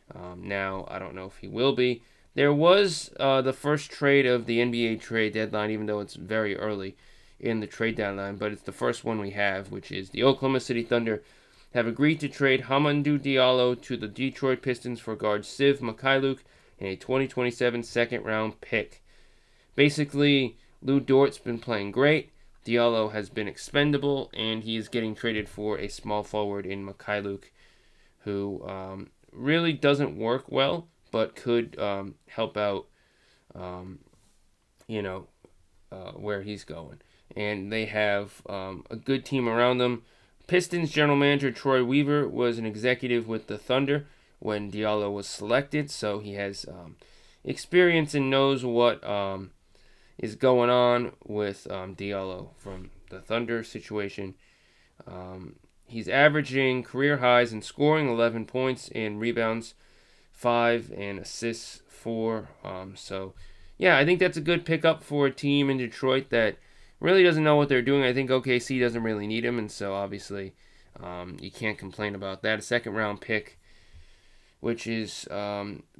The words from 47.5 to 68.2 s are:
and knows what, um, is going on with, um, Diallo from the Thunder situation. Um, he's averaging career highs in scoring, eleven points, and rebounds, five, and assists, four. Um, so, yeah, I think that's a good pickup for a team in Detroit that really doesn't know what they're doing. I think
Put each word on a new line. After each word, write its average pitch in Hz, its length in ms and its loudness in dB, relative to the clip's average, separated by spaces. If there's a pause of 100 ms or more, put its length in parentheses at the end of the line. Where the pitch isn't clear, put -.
and 135 160 2
knows 135 360 2
what, 120 400 4
um, 98 460 -4 (640)
is - 180 -6
going 123 360 4
on 123 400 4 (120)
with, 104 460 -4
um, 95 260 -8
Diallo 98 640 -8
from 92 320 -14 (220)
the 95 80 -14
Thunder 117 440 -4
situation. 101 680 -8 (720)
Um, 92 520 -14 (280)
he's 113 240 -10
averaging 135 720 4
career 139 360 0
highs 123 360 6
in 107 80 -6
scoring, 147 480 2
eleven 117 360 2
points, 127 500 -4
and 107 240 -4
rebounds, 113 560 -2 (560)
five, 117 640 0
and 101 220 -8
assists, - 680 -10
four. 113 640 -4 (140)
Um, 95 320 -12
so, 95 400 -10 (420)
yeah, 180 180 6
I 139 100 6
think 175 140 4
that's 180 180 2
a 160 40 -4
good 170 240 -2
pickup 160 380 2
for 143 240 2
a 135 40 -2
team 143 380 0
in 135 80 0
Detroit 131 540 -2
that 113 260 2 (420)
really 185 220 6
doesn't 160 220 6
know 151 120 8
what 147 140 6
they're 127 140 4
doing. 139 180 4
I 127 100 4
think 131 200 0